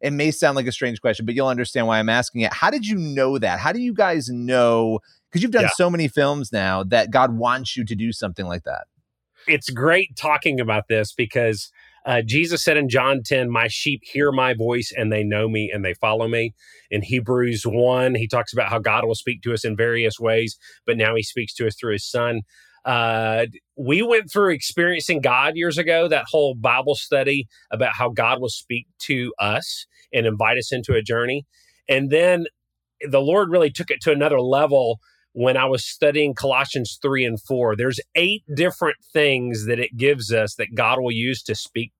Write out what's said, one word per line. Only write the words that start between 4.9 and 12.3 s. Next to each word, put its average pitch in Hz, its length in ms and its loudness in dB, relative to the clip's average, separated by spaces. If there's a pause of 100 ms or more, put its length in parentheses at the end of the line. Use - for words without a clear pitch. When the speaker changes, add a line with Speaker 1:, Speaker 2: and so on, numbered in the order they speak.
Speaker 1:
'Cause 175 100 0
you've 233 100 0
done 220 120 4
Speaker 2:
Yeah. - 120 2
Speaker 1:
so 180 140 2
many 165 180 0
films 143 460 0
now 95 300 0
that 110 280 2
God 123 240 4
wants 123 400 -2
you 123 80 -4
to 110 100 -6
do 110 200 -2
something 95 320 -6
like 87 180 -6
that. 50 240 -8 (640)
Speaker 2:
It's 147 200 0
great 147 460 0
talking 147 460 0
about 107 260 0
this 107 240 0
because, 113 600 -2 (340)
uh, 123 160 0
Jesus 156 420 0